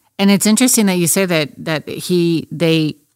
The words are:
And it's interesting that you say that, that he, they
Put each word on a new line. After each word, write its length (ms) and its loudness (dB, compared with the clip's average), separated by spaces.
And 140 2
it's 140 2
interesting 400 2
that 80 2
you 140 0
say 180 0
that, 320 -2
that 320 -6
he, 600 -2
they 460 0